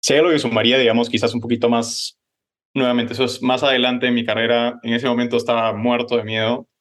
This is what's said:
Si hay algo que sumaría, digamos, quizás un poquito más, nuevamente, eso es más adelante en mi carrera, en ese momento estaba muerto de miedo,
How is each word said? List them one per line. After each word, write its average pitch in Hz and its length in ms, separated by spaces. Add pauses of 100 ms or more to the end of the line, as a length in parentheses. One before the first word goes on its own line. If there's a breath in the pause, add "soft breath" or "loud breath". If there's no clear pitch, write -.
Si 139 120
hay 147 60
algo 170 100
que 156 80
sumaría, 117 400
digamos, 117 320
quizás 117 240
un 120 80
poquito 120 260
más, - 500 (560)
nuevamente, 120 380
eso 123 120
es 120 180
más 127 200
adelante 127 440
en 123 80
mi 117 100
carrera, 117 580
en 117 120
ese 120 120
momento 120 300
estaba 113 380
muerto 120 420
de 113 80
miedo, 110 440 (120)